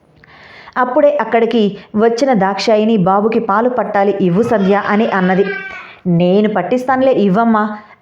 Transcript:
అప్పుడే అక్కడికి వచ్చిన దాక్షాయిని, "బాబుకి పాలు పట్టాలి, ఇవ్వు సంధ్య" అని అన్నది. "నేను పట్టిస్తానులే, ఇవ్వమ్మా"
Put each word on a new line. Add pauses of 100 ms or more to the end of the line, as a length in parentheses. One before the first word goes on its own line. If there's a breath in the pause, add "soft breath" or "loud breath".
(800 loud breath)
అప్పుడే
అక్కడికి (200 loud breath)
వచ్చిన
దాక్షాయిని,
"బాబుకి
పాలు
పట్టాలి,
ఇవ్వు
సంధ్య"
అని
అన్నది. (600 loud breath)
"నేను
పట్టిస్తానులే,
ఇవ్వమ్మా" (260 loud breath)